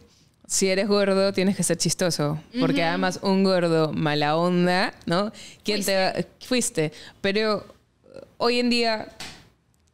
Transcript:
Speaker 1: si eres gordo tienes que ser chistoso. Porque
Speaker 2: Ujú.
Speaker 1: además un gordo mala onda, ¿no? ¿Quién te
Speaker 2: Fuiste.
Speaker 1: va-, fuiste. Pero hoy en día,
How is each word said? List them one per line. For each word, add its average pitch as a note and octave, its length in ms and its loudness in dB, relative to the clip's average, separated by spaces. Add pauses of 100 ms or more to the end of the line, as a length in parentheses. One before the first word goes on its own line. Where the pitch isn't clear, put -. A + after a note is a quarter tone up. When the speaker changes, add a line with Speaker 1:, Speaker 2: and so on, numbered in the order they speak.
(480)
Speaker 1:
si F#3+ 220 0
eres F#3+ 180 2
gordo G3 460 2
tienes F#3+ 240 0
que F3+ 60 -2
ser E3 140 0
chistoso. D#3 600 -2 (220)
Porque C4+ 180 2
Speaker 2:
Ujú. E3 80 0
Speaker 1:
además F#3 360 -2
un F#3+ 200 2
gordo E3+ 480 2
mala D3+ 460 0
onda, F3+ 560 2 (120)
¿no? G3+ 280 -2 (320)
¿Quién G3+ 180 -2
te G3 80 0
Speaker 2:
Fuiste. G3 40 2 (260)
Speaker 1:
va-, - 260 -12
fuiste. A3 440 -2 (280)
Pero G#3 460 -2 (720)
hoy A#3+ 220 2
en B3 100 0
día, A3+ 400 0 (840)